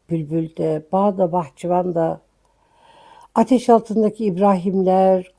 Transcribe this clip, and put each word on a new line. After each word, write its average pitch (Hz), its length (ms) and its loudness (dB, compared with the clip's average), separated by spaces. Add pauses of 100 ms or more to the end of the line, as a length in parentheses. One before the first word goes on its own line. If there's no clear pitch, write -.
bülbül 160 460 -6
de, 156 360 -4
bağ 196 260 0
da, 180 140 0
bahçıvan 175 640 -4
da, 165 260 -2 (1120)
ateş 233 340 2
altındaki 214 560 0
İbrahimler, 190 1120 0